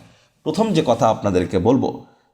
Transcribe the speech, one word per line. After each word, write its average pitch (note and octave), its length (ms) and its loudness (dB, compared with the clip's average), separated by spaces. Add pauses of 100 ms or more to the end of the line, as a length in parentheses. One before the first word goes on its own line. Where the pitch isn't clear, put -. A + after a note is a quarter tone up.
(420)
প্রথম G#3 300 -2
যে D#3 140 2
কথা A#2+ 220 2
আপনাদেরকে F#2+ 500 0
বলবো - 460 0 (300)